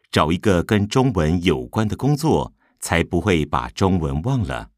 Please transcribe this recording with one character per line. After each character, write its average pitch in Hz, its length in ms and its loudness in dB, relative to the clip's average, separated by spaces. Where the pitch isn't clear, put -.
找 80 200 2
一 90 80 0
个 90 240 2
跟 104 240 0
中 131 280 2
文 85 280 0
有 71 240 0
关 107 220 -4
的 92 80 -6
工 147 200 0
作， 123 380 0
才 85 240 0
不 85 180 -2
会 85 240 2
把 60 260 -4
中 107 280 2
文 76 240 -4
忘 123 200 -2
了。 64 360 -6